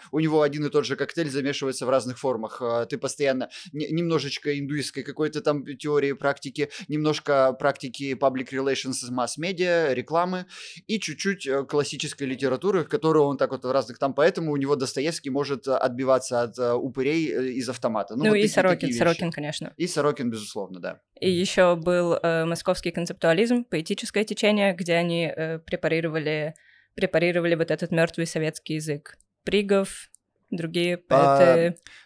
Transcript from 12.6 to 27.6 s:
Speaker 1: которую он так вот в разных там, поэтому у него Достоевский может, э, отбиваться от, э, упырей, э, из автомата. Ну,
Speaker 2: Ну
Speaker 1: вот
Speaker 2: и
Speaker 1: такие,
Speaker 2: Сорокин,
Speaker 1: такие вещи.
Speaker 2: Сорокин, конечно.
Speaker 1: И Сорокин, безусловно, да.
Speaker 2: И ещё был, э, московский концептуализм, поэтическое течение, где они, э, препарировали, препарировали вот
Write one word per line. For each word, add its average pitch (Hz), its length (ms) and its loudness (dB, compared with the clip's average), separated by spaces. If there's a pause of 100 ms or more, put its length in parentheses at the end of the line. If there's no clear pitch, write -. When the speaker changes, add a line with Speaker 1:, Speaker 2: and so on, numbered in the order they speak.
Speaker 1:
которую 156 400 4
он 139 120 0
так 131 140 0
вот 127 140 -6
в 127 60 0
разных 123 280 -2
там, 139 160 -2
поэтому 165 380 2
у 143 40 -2
него 139 200 0
Достоевский 139 540 -4
может, 135 360 -4
э, 131 80 2
отбиваться 127 680 0
от, 110 160 -6
э, 120 140 2
упырей, 139 600 0
э, 127 200 -2
из 120 160 -4
автомата. 113 480 -4
Ну, 151 80 0
Speaker 2:
Ну 214 60 6
Speaker 1:
вот 208 60 6
Speaker 2:
и 196 60 4
Speaker 1:
такие, 208 60 4
Speaker 2:
Сорокин, 180 300 2
Speaker 1:
такие 127 140 -2
вещи. 117 60 0
Speaker 2:
Сорокин, 165 320 0
конечно. 151 460 -8
Speaker 1:
И 170 100 -2
Сорокин, 147 440 0
безусловно, 101 480 -8
да. 92 220 -10 (200)
Speaker 2:
И 185 100 0
ещё 180 440 4
был, 175 380 2 (100)
э, 165 220 2
московский 170 460 -2
концептуализм, 175 720 2
поэтическое 202 600 -2
течение, 208 480 2
где 170 220 -2
они, 170 400 0
э, 160 240 -4
препарировали, 160 960 -2 (400)
препарировали 170 600 2
вот 165 160 0